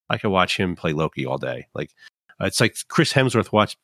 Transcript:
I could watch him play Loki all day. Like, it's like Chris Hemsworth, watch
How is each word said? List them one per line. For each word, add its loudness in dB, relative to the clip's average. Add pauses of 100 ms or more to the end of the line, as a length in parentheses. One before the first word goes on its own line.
(100)
I -2
could -2
watch 2
him -2
play -2
Loki -2
all -4
day. -8
Like, -10 (480)
it's -2
like 2 (120)
Chris 0
Hemsworth, 2
watch 2